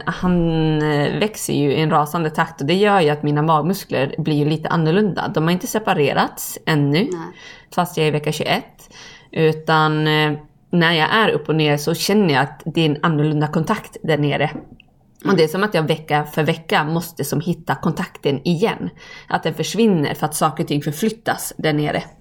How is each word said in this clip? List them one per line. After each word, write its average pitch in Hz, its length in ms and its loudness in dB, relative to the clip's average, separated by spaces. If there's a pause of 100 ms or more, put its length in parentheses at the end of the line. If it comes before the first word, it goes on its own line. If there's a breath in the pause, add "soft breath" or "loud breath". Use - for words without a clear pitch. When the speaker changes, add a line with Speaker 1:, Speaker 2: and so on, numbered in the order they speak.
Speaker 1:
han, 165 760 0
eh, 147 360 0
växer - 340 -4
ju 143 200 2
i 135 80 0
en 156 100 2
rasande 156 400 0
takt, - 300 -4
och 139 60 -4
det 160 80 2
gör 202 260 4
ju 147 100 4
att 147 120 -2
mina 147 200 2
magmuskler 156 760 0
blir 151 180 0
ju 147 80 2
lite 151 240 -2
annorlunda. 165 640 2
De 156 100 2
har 165 80 2
inte 180 140 -2
separerats - 1000 -2
ännu, 147 320 2
Speaker 2:
Nej. 226 100 2 (680 loud breath)
Speaker 1:
fast 175 220 -2
jag 160 80 2
är 156 40 2
i 143 40 -2
vecka 151 200 -2
tjugoett, - 600 -6 (360 loud breath)
utan... 156 760 2
Eh, 151 260 2 (400)
när 170 200 4
jag 156 220 2
är 220 140 4
upp - 200 -2
och 151 60 0
ner 151 220 2
så 147 180 -2
känner 202 400 2
jag 131 80 2
att - 220 -6
det 165 160 -2
är 160 100 4
en 139 120 -2
annorlunda 151 460 2
kontakt - 540 -2
där 160 160 0
nere. 147 320 0 (720)
Och 202 120 2
det 160 80 6
är 156 40 2
som 185 140 -2
att 208 120 -2
jag 160 80 2
vecka 151 420 0
för 156 180 -4
vecka 160 420 0
måste 165 400 -4
som - 160 -2
hitta 170 340 -4
kontakten 147 760 -2
igen. 175 420 0 (380 loud breath)
Att 170 140 -2
den 156 120 -2
försvinner 180 600 2
för - 120 -4
att 147 80 -4
saker 156 300 0
och - 40 -10
ting 147 140 0
förflyttas - 760 -4
där 156 140 0
nere. 151 300 -2 (180)